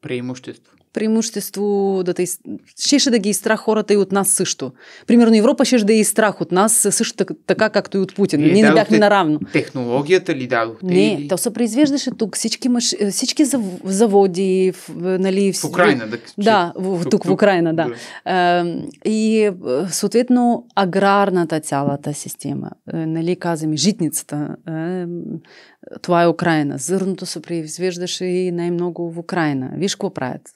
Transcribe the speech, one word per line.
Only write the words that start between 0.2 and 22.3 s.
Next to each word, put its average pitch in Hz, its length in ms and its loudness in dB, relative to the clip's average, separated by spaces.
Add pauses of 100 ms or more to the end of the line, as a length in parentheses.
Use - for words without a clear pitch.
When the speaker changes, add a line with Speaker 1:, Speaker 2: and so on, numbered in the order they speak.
Speaker 2:
преимущество 220 680 -2 (420)
да 180 100 -2
те 180 80 -2
из-, - 180 -6 (380)
щеше 277 320 2
да 233 80 4
ги 202 120 0
е 202 40 0
страх 220 260 0
хората 214 340 2
и - 20 4
от 190 160 2
нас 196 160 0
също. - 440 -2 (340)
Примерно 226 300 6
Европа 240 280 4
щеше 233 200 4
да 202 80 4
е 220 60 6
и 208 60 4
страх 214 360 0
от 165 120 -4
нас, 202 200 4 (180)
също - 260 -2
так-, - 200 -4 (100)
така, 214 240 2
както 196 260 -2
и 196 40 2
от 185 140 -4
Путин. 170 260 2
Speaker 1:
Вие 151 120 6
Speaker 2:
Ние 208 100 6
не 214 60 6
Speaker 1:
дадохте 214 160 6
Speaker 2:
бяхме 208 140 4
наравно. 190 420 4 (120)
Speaker 1:
технологията 143 840 0
ли 131 120 -6
дадохте 117 400 -2
Speaker 2:
Не, 190 280 4
Speaker 1:
или 147 140 -6
Speaker 2:
то 180 100 0
се 220 140 -4
произвеждаше 254 580 0
тук. 220 260 -6
Всички - 340 -4
маш-, 233 400 -2
всички 262 340 0
зав-, 226 400 -2
заводи, 190 880 2
в-, 175 440 -6
нали, 190 340 0
Speaker 1:
В 185 40 -4
Speaker 2:
вс-, 156 120 -6
Speaker 1:
Украйна, 131 380 2
да, 110 100 -8 (220)
Speaker 2:
Да, 202 380 2
в-, 185 260 -4
Speaker 1:
тук, 165 80 -2
Speaker 2:
тук, 208 120 2
в - 40 -6
Speaker 1:
тук. 190 80 2
Speaker 2:
Украйна, 170 400 2
да. 165 120 0 (380)
Speaker 1:
Да. 175 360 2
Speaker 2:
Ам, 175 180 -4 (260)
и, 220 460 2 (160)
а, 139 220 -2
съответно, 240 760 0 (100)
аграрната 190 840 2
цялата 143 540 -4
система, - 560 -10 (220)